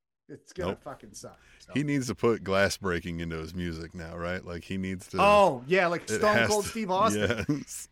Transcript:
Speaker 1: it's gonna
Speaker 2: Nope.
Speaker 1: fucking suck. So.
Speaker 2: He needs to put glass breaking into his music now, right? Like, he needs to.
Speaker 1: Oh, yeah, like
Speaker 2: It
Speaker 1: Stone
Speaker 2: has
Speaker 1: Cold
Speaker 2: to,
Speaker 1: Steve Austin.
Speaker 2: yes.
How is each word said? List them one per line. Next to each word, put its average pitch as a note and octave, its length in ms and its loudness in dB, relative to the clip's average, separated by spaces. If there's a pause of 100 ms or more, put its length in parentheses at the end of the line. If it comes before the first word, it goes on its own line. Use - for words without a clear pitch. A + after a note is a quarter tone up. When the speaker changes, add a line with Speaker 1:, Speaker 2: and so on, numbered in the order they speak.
(280)
Speaker 1:
it's - 240 -20
gonna F#2 200 -4
Speaker 2:
Nope. - 100 -10
Speaker 1:
fucking - 320 -16
suck. - 240 -18 (200)
So. - 160 -20
Speaker 2:
He C3 80 0
needs C#3+ 240 0
to A2 80 -2
put A2+ 280 2
glass F#2+ 340 2
breaking F2 440 -2
into E2 160 -4
his D#2+ 180 -8
music E2 400 -6
now, E2+ 220 -12
right? F2 280 -6
Like, F2 200 -10
he F#2+ 140 -6
needs F#2+ 300 -6
to. F#2 120 -6
Speaker 1:
Oh, G3 460 6
yeah, F3+ 220 4
like E3+ 160 -2
Speaker 2:
It A2 100 -4
Speaker 1:
Stone G#3 220 4
Speaker 2:
has A#2 120 4
Speaker 1:
Cold G#3 160 2
Speaker 2:
to, - 60 -6
Speaker 1:
Steve A3 200 -4
Austin. A#2+ 580 2
Speaker 2:
yes. - 440 -6